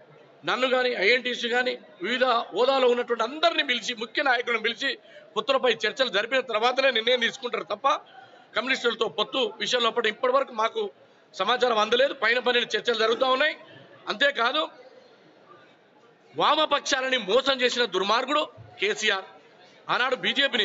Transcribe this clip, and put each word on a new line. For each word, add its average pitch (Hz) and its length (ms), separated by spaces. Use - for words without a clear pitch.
నన్ను 240 260
కానీ, 254 160
ఐఎన్టీసీ 240 500
కానీ, 247 200
వివిధ 247 200
హోదాలో 254 380
ఉన్నటువంటి 240 360
అందరినీ 320 420
పిలిచి, 240 220
ముఖ్య 294 260
నాయకులను 240 380
పిలిచి 240 240
పొత్తులపై 240 380
చర్చలు 220 320
జరిపిన 226 240
తర్వాతనే 247 480
నిర్ణయం 233 280
తీసుకుంటారు 196 460
తప్ప 214 160
కమ్యూనిస్టులతో 233 500
పొత్తు 214 220
విషయం 240 240
లోపల 226 260
ఇప్పటి 247 240
వరకు 262 240
మాకు 220 220
సమాచారం 233 440
అందలేదు. 247 380
పైన 233 220
పైన 240 300
చర్చలు 226 280
జరుగుతూ 233 320
ఉన్నాయి. 302 200
అంతేకాదు, 277 500
వామపక్షాలని 262 800
మోసం 262 320
చేసిన 240 220
దుర్మార్గుడు 247 480
కేసీఆర్. 202 480
ఆనాడు 240 320
బీజేపీని 233 400